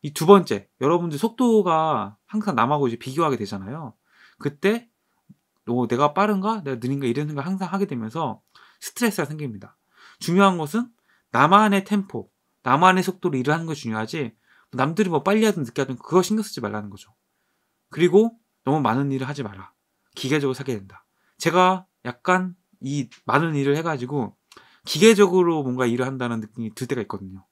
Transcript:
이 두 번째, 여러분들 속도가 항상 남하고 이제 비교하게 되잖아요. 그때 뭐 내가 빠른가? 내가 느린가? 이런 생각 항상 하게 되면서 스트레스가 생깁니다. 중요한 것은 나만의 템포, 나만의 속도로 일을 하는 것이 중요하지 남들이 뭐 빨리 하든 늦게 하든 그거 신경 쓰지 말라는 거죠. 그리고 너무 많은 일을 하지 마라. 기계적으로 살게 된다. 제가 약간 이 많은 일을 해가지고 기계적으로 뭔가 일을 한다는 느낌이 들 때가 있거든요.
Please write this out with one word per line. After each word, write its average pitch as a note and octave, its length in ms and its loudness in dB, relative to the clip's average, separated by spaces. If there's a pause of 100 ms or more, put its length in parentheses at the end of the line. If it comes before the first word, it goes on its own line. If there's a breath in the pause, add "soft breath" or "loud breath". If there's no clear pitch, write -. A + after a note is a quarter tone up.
이 D3 120 -10
두 D3+ 100 -6
번째, E3+ 440 6 (120)
여러분들 D#3+ 380 0
속도가 E3 1040 0
항상 G#3 300 -6
남하고 C3 340 2
이제 A#2 80 -4
비교하게 C3+ 400 -2
되잖아요. G#2+ 580 -10 (440 soft breath)
그때 G3 500 -4 (760)
뭐 A#2+ 200 0
내가 C#3+ 280 0
빠른가? G3+ 480 -2
내가 C3+ 180 -8
느린가? C3+ 260 -4
이런 C#3 200 -2
생각 D3 200 -6
항상 F#3 240 -6
하게 G3 160 -4
되면서 A#2+ 560 -6 (380 soft breath)
스트레스가 G3 460 -4
생깁니다. C3 500 -12 (420 soft breath)
중요한 F#3 380 4
것은 G#3 340 -4 (420)
나만의 G3 520 4
템포, G3 460 -6 (320)
나만의 F3+ 400 4
속도로 F3+ 340 -4
일을 B2+ 160 0
하는 E3 140 -2
것이 D#3 160 -8
중요하지 A2 520 -6 (380 soft breath)
남들이 D#3 380 0
뭐 D3+ 120 0
빨리 G#3+ 220 2
하든 E3+ 200 0
늦게 B2+ 180 -4
하든 C3 140 -6
그거 F3+ 260 2
신경 G#3+ 200 -2
쓰지 C#3 200 -10
말라는 G#2 260 -8
거죠. - 260 -20 (760)
그리고 F#3 480 4 (260)
너무 D3 160 0
많은 C3+ 320 0
일을 C3 160 -6
하지 C#3+ 140 -10
마라. G2 300 -14 (420)
기계적으로 C#3 400 -2
살게 C3 200 -6
된다. G2 300 -14 (320)
제가 F3+ 500 2 (200)
약간 F#3 500 -2 (240)
이 C3+ 280 -6 (160)
많은 D#3 300 0
일을 C#3 220 2
해가지고 C#3+ 600 -4 (480 soft breath)
기계적으로 F3+ 760 6
뭔가 B2+ 240 0
일을 B2 200 0
한다는 A#2+ 340 -4
느낌이 A2 340 -10
들 B2+ 120 -8
때가 B2 160 -4
있거든요. F#2+ 500 -12